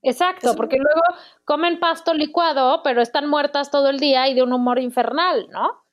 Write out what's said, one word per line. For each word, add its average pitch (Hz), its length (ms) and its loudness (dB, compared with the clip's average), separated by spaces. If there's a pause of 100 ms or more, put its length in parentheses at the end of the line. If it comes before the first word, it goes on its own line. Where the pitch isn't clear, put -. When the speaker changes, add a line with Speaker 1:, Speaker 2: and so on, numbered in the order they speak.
Speaker 1:
Exacto, 349 480 0
Speaker 2:
Eso 220 60 2
Speaker 1:
porque 226 220 -2
luego 302 240 2 (440)
comen 330 340 -2
pasto 330 340 -2
licuado, 302 720 0
pero 240 180 2
están 285 280 -2
muertas 285 420 -2
todo 277 180 2
el 277 100 -2
día 262 280 2
y 269 80 0
de 254 80 4
un 247 100 0
humor 247 260 0
infernal, 254 720 -2
¿no? 262 220 -4 (220)